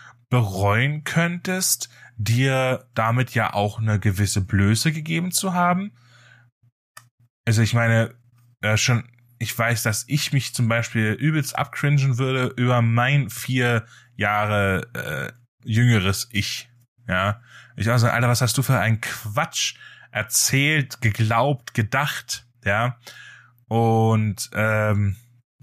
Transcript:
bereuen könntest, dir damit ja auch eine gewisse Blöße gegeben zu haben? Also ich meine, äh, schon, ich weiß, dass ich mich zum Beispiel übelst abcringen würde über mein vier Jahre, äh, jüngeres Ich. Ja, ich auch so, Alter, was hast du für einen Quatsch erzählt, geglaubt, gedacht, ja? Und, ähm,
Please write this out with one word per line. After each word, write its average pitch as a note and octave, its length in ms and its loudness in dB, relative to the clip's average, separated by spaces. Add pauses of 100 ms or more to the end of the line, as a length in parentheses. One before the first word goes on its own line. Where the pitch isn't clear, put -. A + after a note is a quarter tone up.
(300)
bereuen A#2 760 0
könntest, F3 840 -2 (280)
dir B2+ 760 0
damit A#2 400 0
ja A2 200 0
auch G#2 260 -2
eine G#2+ 200 0
gewisse G2+ 420 0
Blöße G2+ 500 2
gegeben D#3+ 400 -4
zu F#3+ 220 -4
haben? F3+ 400 0 (1500)
Also A2+ 140 2
ich A2 120 2
meine, A2+ 400 2 (460)
äh, G#2+ 160 0
schon, A#2 340 0 (280)
ich - 200 -6
weiß, A#2 260 0
dass G#2+ 260 -2
ich D3 240 -2
mich C3+ 200 -2
zum A#2 140 0
Beispiel A2+ 460 0
übelst D3+ 440 -2
abcringen C#3 600 0
würde C3 300 -2 (100)
über B2 240 2
mein A#2+ 480 2
vier A#2+ 560 0 (320)
Jahre, G#2 760 0
äh, C#2 380 -8 (320)
jüngeres A2 680 2
Ich. - 380 -6 (380)
Ja, F#2+ 340 -2 (360)
ich G#2 120 -2
auch B2 80 2
so, A#2 120 4
Alter, A#2+ 180 0
was A#2+ 140 2
hast B2 160 0
du C#3+ 40 0
für C3 160 2
einen G#2+ 220 0
Quatsch - 760 -6 (360)
erzählt, C#3 880 0
geglaubt, A#2 760 0
gedacht, - 720 -4 (200)
ja? A2+ 340 0 (680)
Und, A2 840 2
ähm, G#2+ 640 0 (480)